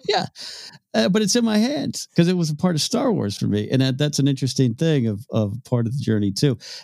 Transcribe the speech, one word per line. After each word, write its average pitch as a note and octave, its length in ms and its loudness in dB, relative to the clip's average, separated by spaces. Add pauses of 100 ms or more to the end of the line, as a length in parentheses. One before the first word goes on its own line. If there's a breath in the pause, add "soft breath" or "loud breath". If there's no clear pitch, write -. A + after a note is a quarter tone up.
Yeah. - 180 0 (680 loud breath)
Uh, A3 140 2
but G#3 140 2
it's G#3+ 140 2
in A#3+ 80 2
my G#3+ 140 2
hands C4 580 -2
'cause E3+ 120 6
it F#3 80 2
was E3 140 0
a D3+ 60 -4
part F3+ 180 0
of D3 80 0
Star B3 300 0
Wars G#2+ 260 -2
for - 80 -2
me. G#2 240 0
And C3 100 2
that, C3 180 2
that's D3 200 -2
an C#3 100 4
interesting C3 460 0
thing D3+ 320 2
of, G#2+ 240 -4
of G#2+ 340 0
part A#2 220 0
of A#2 100 -4
the A#2+ 60 -4
journey G#2 300 0
too. C3 260 0 (260 loud breath)